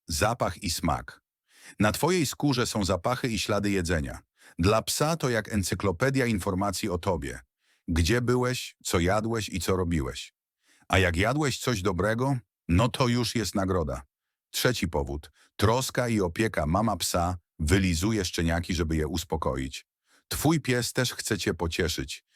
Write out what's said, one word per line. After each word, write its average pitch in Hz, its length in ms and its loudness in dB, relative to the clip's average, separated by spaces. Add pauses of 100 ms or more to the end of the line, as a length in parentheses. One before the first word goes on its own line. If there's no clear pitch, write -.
zapach 101 560 -2
i 92 80 -4
smak. - 520 -4 (580)
Na 107 120 4
twojej 170 340 2
skórze 123 400 0
są 104 180 -2
zapachy 120 440 0
i 113 100 -2
ślady 101 320 0
jedzenia. 82 480 0 (400)
Dla 107 240 4
psa 156 340 0
to 135 140 0
jak 110 220 -2
encyklopedia 104 760 0
informacji 98 640 0
o 90 100 -2
tobie. 67 420 -4 (480)
Gdzie 87 320 4
byłeś, 123 640 0
co 95 160 2
jadłeś 95 480 0
i 92 120 -6
co 95 160 0
robiłeś. 82 580 -2 (540)
A 95 100 4
jak 87 180 4
jadłeś 127 420 0
coś 117 240 -2
dobrego, 110 560 0 (300)
no 98 200 4
to 127 200 0
już 120 260 0
jest 107 200 -2
nagroda. 87 480 -2 (480)
Trzeci 117 380 0
powód, 71 420 -4 (260)
troska 123 520 0
i 110 120 2
opieka. 90 460 0
Mama 98 300 2
psa 87 420 -2 (200)
wylizuje 92 640 2
szczeniaki, 85 500 0
żeby 82 220 0
je 78 100 0
uspokoić. 71 800 -4 (420)
Twój 156 320 2
pies 123 320 0
też 127 220 0
chce - 240 -4
cię 92 160 -2
pocieszyć, 82 680 -4 (120)